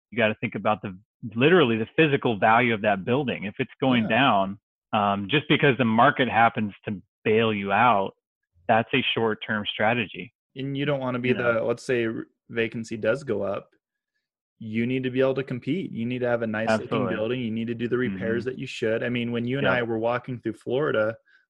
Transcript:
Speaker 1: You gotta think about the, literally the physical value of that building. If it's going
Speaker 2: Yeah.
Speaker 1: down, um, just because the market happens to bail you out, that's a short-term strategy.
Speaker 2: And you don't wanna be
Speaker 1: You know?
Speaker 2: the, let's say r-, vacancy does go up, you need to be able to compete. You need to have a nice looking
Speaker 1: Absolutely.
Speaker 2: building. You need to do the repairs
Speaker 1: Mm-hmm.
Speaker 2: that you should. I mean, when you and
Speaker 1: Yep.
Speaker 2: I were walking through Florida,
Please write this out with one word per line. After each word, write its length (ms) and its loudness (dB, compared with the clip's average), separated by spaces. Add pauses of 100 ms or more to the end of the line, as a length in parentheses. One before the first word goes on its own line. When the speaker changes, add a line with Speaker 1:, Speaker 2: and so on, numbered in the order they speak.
Speaker 1:
You 80 -8
gotta 240 2
think 140 -4
about 260 0
the, 160 -10 (380)
literally 420 6
the 180 -2
physical 440 2
value 340 4
of 80 -4
that 240 0
building. 380 -2
If 160 -8
it's 200 -6
going 260 2
Speaker 2:
Yeah. 40 -2
Speaker 1:
down, 500 2 (340)
um, 360 2
just 180 0
because 300 4
the 80 2
market 420 4
happens 460 2 (120)
to 140 -8 (240)
bail 300 2
you 180 -4
out, 420 2 (540)
that's 280 2
a 80 2 (100)
short-term 580 -2
strategy. 640 -2 (240)
Speaker 2:
And 200 -8
you 60 -4
don't 160 -2
wanna 200 -4
be 100 0
Speaker 1:
You 60 2
know? 180 2
Speaker 2:
the, 100 -2
let's 220 -2
say 220 0
r-, 200 -6 (220)
vacancy 480 -4
does 260 0
go 180 -4
up, 280 -6 (880)
you 260 -2
need 180 -2
to 60 -4
be 120 0
able 140 4
to 80 -2
compete. 480 -6
You 140 -6
need 140 -4
to 80 0
have 140 0
a 60 -2
nice 200 -4
looking 200 0
Speaker 1:
Absolutely. 280 -2
Speaker 2:
building. 240 -2
You 120 -4
need 160 -4
to 60 -6
do 140 -4
the 100 -2
repairs 460 -2
Speaker 1:
Mm-hmm. 60 -6
Speaker 2:
that 100 -8
you 80 -10
should. 340 -2
I 60 -4
mean, 240 -4
when 160 -4
you 120 -2
and 60 0
Speaker 1:
Yep. 80 2
Speaker 2:
I 100 0
were 140 -2
walking 420 -4
through 160 -6
Florida, 600 -2 (340)